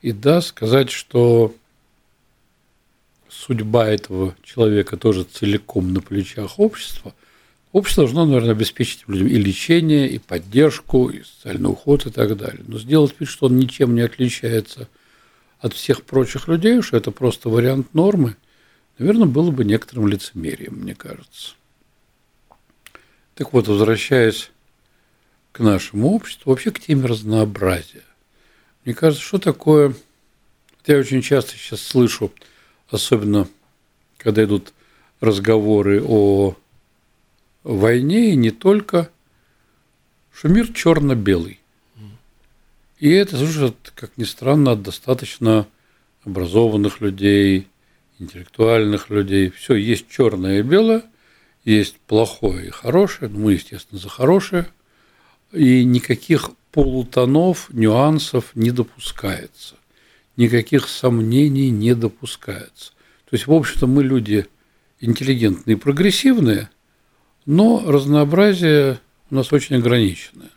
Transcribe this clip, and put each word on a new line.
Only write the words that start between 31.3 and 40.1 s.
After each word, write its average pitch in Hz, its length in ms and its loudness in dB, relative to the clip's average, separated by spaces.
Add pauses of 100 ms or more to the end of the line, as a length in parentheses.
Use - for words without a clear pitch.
сейчас - 300 -14
слышу, 117 500 0 (560)
особенно 104 600 -2 (680)
когда 110 280 0
идут 101 280 -4 (480)
разговоры 104 840 2
о 101 540 2 (1080)
войне, 135 720 0
и 156 40 2
не 113 140 2
только, 185 600 -2 (1200)